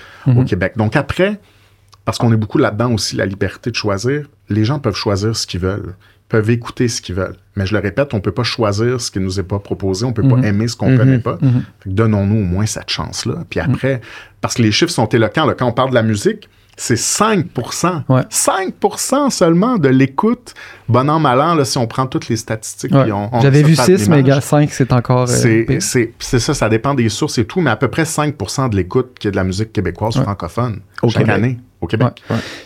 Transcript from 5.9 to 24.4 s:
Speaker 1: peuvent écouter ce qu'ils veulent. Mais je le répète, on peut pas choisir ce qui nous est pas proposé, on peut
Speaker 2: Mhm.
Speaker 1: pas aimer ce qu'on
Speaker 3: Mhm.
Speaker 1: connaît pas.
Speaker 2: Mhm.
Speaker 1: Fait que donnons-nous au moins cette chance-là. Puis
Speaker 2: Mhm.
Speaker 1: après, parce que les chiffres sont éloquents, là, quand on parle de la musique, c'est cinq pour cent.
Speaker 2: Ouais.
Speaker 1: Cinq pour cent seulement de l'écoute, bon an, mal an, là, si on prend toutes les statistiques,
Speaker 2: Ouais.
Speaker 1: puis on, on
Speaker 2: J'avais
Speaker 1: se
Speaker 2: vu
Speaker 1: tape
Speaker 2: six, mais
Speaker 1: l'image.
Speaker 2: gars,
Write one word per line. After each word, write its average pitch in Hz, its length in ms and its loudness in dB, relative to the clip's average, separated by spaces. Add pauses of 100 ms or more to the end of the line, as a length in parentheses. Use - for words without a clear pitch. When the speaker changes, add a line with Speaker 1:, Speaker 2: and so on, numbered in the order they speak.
Speaker 1:
peuvent 110 200 2
écouter 120 400 -2
ce - 120 -6
qu'ils 90 140 -10
veulent. 95 220 -6 (180)
Mais 98 100 -2
je 98 80 -2
le 101 80 0
répète, 123 320 -2
on 107 60 -2
peut 98 140 -2
pas 123 100 -4
choisir 113 580 -2
ce - 80 -8
qui 101 100 -6
nous 95 200 -2
est 92 40 -4
pas 101 160 -6
proposé, 95 460 -4
on 127 80 -2
peut - 80 -2
Speaker 2:
Mhm. 127 200 4
Speaker 1:
pas 107 60 0
aimer 104 200 0
ce - 80 -6
qu'on 127 160 0
Speaker 3:
Mhm. 131 60 6
Speaker 1:
connaît 127 220 4
pas. 143 220 -4
Speaker 2:
Mhm. 127 220 2 (160)
Speaker 1:
Fait 98 100 -10
que 95 60 -4
donnons-nous 107 460 2
au 95 40 0
moins 92 220 0
cette - 220 -8
chance-là. - 600 -6
Puis 87 100 -6
Speaker 2:
Mhm. 120 140 0
Speaker 1:
après, 127 280 -2 (400)
parce 113 140 0
que 123 60 0
les 107 100 4
chiffres 170 200 2
sont 117 160 0
éloquents, 120 380 2
là, 107 120 2
quand 127 100 0
on 117 60 2
parle 127 160 0
de 123 60 0
la 113 80 4
musique, 110 460 -2 (300)
c'est - 180 -2
cinq 208 500 0
pour - 260 -8
cent. 165 340 -2
Speaker 2:
Ouais. 127 220 4
Speaker 1:
Cinq - 460 -2
pour - 240 -2
cent 269 320 0
seulement 185 480 2
de 139 100 2
l'écoute, 139 640 2 (340)
bon 127 220 2
an, 156 80 2
mal 135 240 4
an, 170 140 2
là, 139 100 2
si 143 140 -4
on 117 80 0
prend 135 180 -2
toutes 160 220 -6
les 120 80 -2
statistiques, - 580 -6
Speaker 2:
Ouais. 139 100 6
Speaker 1:
puis 110 100 0
on, 104 220 -4
on 117 60 2
Speaker 2:
J'avais 139 220 6
Speaker 1:
se - 20 4
Speaker 2:
vu 160 100 6
Speaker 1:
tape 127 100 4
Speaker 2:
six, 196 240 4
mais 156 80 6
Speaker 1:
l'image. 135 180 4
Speaker 2:
gars, 143 60 2